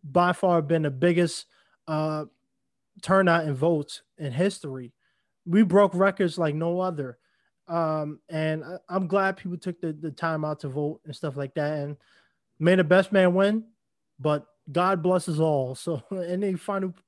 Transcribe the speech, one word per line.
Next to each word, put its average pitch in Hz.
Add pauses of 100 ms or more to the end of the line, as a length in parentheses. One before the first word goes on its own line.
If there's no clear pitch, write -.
by 175
far 175
been 156
the 147
biggest, 165 (420)
uh, 156 (760)
turnout 180
in 147
votes 151 (160)
in 143
history. 135 (520)
We 190
broke 190
records 190
like 156
no 170
other. 147 (500)
Um, 156 (100)
and 156
I, 175 (120)
I'm 185
glad 190
people 175
took 175
the, 160
the 151
time 160
out 151
to 143
vote 147
and 151
stuff 143
like 139
that. 151
And 143 (640)
may 175
the 185
best 185
man 185
win, 208 (560)
but 147 (260)
God 180
bless 185
us 151
all. 143
So 147
<laughs> - (160)
any 190
final 190 (140)